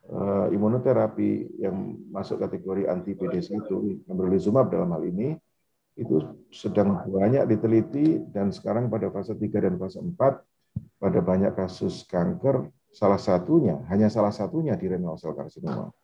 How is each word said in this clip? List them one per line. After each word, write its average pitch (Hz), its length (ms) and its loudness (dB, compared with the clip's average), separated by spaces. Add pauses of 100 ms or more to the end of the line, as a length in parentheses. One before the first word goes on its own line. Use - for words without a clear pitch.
(100)
eh, 98 400 0
imunoterapi 107 1120 0
yang 95 320 -4 (160)
masuk 98 320 -6
kategori 95 480 -4
anti 90 240 -4
P 92 160 -6
D 90 80 -2
satu, 101 640 -4
pembrolizumab 95 640 2
dalam 90 240 0
hal 78 160 -4
ini, 117 320 -4 (560)
itu - 240 0 (320)
sedang 98 560 0
banyak 101 400 2
diteliti 113 800 2
dan 101 240 -2
sekarang 110 400 -2
pada 107 160 -2
fase 95 320 -6
tiga 104 240 0
dan 90 160 2
fase 95 240 -8
empat, 120 400 0 (560)
pada 90 240 2
banyak 92 320 2
kasus 92 560 -4
kanker, 90 560 0 (240)
salah 98 280 2
satunya, 104 680 4
hanya 104 240 4
salah 104 240 2
satunya 117 400 -2
di 90 140 -4
renal 87 260 -2
cell 80 160 -8
carcinoma. 69 600 -8 (100)